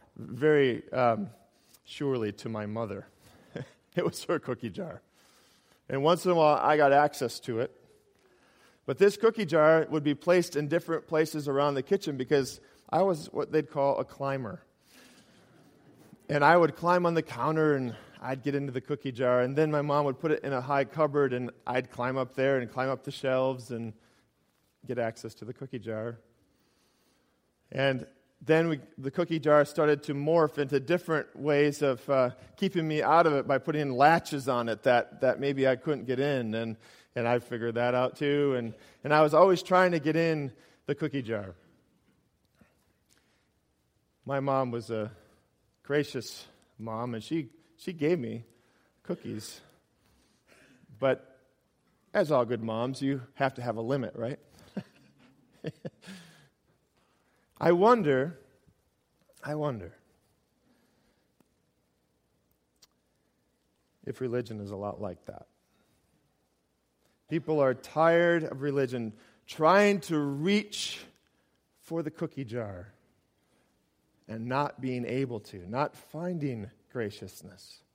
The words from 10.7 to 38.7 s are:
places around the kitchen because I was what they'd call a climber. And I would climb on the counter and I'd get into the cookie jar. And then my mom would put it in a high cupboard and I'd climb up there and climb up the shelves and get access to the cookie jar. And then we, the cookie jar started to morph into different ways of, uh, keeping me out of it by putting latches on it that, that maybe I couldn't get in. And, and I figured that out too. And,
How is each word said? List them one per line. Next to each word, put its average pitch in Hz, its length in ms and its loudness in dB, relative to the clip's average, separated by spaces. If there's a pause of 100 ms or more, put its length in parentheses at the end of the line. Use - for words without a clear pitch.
places 156 400 0
around 143 280 2
the 131 80 -2
kitchen 180 340 -2
because 131 420 0 (300)
I 175 140 2
was 170 280 -2
what 151 200 -6
they'd 151 180 0
call 139 300 0
a 131 40 -2
climber. 131 600 -8 (1600)
And 143 180 2
I 160 100 8
would 160 220 4
climb 175 280 2
on 170 80 2
the 160 80 0
counter 151 540 0
and 123 200 -4 (260)
I'd 131 200 -8
get 139 140 -4
into 139 160 -4
the 123 100 -6
cookie 139 300 -8
jar. 123 300 2
And 127 140 0
then 156 140 2
my 151 120 0
mom 147 240 2
would 139 140 -4
put 165 120 -2
it - 120 -2
in 139 100 -4
a 127 80 -2
high 139 240 0
cupboard 143 480 0
and 123 180 -6 (160)
I'd 123 240 -4
climb 127 260 -4
up 127 180 -6
there 135 220 2
and 120 140 -6
climb 131 180 -4
up - 140 -6
the 143 80 -12
shelves 131 600 -2
and 113 220 -8 (920)
get 123 120 -6
access 113 380 -6
to - 100 -18
the 120 80 -12
cookie 131 260 -12
jar. 110 400 -8 (1500)
And 135 360 0 (340)
then 160 280 4
we, 151 100 -2 (180)
the 135 140 -8
cookie 170 280 -2
jar 147 260 6
started 151 380 2
to 151 100 -6
morph 156 440 2
into 139 220 0
different 160 580 -2
ways 147 440 2
of, 135 280 -2
uh, 131 220 4 (260)
keeping 175 300 -2
me 151 140 -2
out 156 240 6
of 156 80 4
it 131 140 0
by 135 100 2
putting 147 340 -2
latches 139 580 4
on 120 180 0
it 107 160 -4
that, - 380 2
that 127 180 2
maybe 135 280 0
I 131 80 4
couldn't 139 300 -4
get 123 140 -4
in. 127 360 -2
And, 113 220 -6 (380)
and 120 120 -2
I 120 120 2
figured 117 360 -6
that 120 180 0
out 127 240 0
too. 143 380 0
And, 117 180 -6 (300)